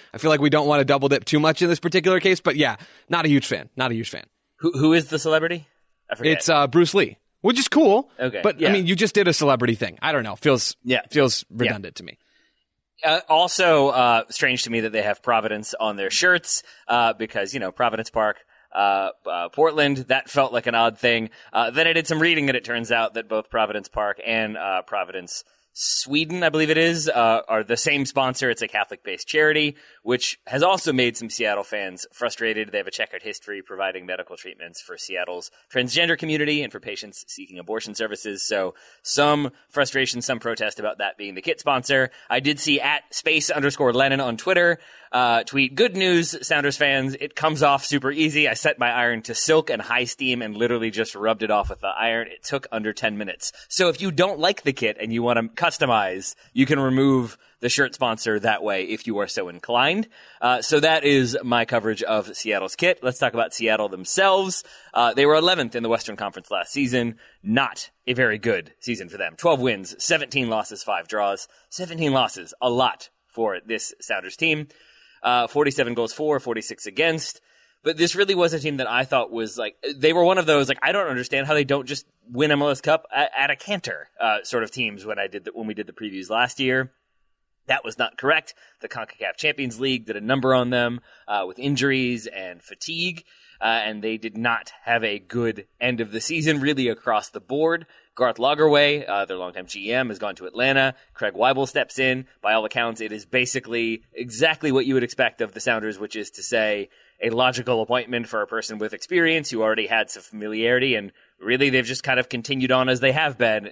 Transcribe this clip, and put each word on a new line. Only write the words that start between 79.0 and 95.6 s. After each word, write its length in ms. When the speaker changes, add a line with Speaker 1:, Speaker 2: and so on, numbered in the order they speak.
Speaker 2:
thought 260
was, 260
like, 180
they 180
were 100
one 140
of 80
those, 240
like, 140
I 80
don't 160
understand 400
how 80
they 80
don't 240
just 180
win 220
M 100
L 80
S 120
Cup 300
at, 240
at 140
a 60
canter, 540
uh, 240
sort 200
of 60
teams 340
when 140
I 100
did 180
the, 60
when 140
we 80
did 140
the 60
previews 360
last 300
year. 320
That 160
was 140
not 200
correct. 360
The 80
concacaf 480
Champions 420
League 260
did 100
a 60
number 320
on 160
them, 320
uh, 200
with 100
injuries 720
and 340
fatigue, 640
uh, 40
and 400
they 140
did 200
not 340
have 200
a 140
good 480